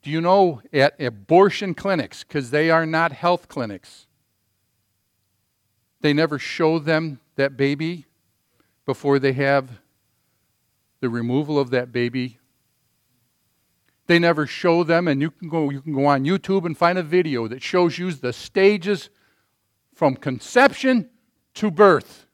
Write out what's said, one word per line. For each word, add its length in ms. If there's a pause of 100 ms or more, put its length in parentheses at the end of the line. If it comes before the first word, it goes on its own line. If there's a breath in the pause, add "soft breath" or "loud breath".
Do 80
you 100
know 400 (100)
at 300
abortion 720
clinics, 500
'cause 260
they 200
are 140
not 280
health 360
clinics, 580 (2000)
they 100
never 260
show 400
them 420 (160)
that 200
baby 480 (800)
before 340
they 140
have 480 (1200)
the 80
removal 500
of 120
that 200
baby? 480 (1700)
They 120
never 280
show 380
them, 240
and 140
you 80
can 180
go, 220
you 100
can 140
go 100
on 200
YouTube 420
and 100
find 220
a 40
video 460
that 140
shows 340
you 160
the 220
stages 720 (880)
from 220
conception 920 (460)
to 160
birth. 640